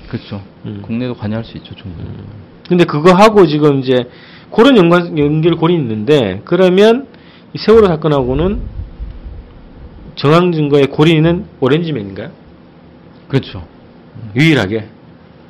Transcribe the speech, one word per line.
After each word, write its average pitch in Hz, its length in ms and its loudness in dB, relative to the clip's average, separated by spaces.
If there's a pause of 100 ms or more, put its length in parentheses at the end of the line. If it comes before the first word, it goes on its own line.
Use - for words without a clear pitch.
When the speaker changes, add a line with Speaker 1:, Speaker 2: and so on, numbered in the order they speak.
Speaker 1:
그렇죠. 110 340 -12 (240)
Speaker 2:
음. 104 180 -12
Speaker 1:
국내도 120 320 -8
관여할 110 280 -8
수 - 140 -16
있죠, - 180 -18
충분히. 87 320 -16
Speaker 2:
음. - 160 -16 (460)
근데 175 160 2
그거하고 180 600 4
지금 147 320 2
이제 127 280 -2 (440)
그런 254 260 4
연관, 170 400 2
연결고리 160 580 0
있는데, 110 680 0
그러면 190 640 2 (460)
이 151 40 -12
세월호 214 300 4
사건하고는 156 720 -2 (1500)
정황 170 360 2
증거의 143 360 2
고리는 165 580 2 (140)
오렌지맨인가요? 127 720 -4 (1000)
Speaker 1:
그렇죠. 101 360 -6 (720)
Speaker 2:
유일하게 113 500 0 (640)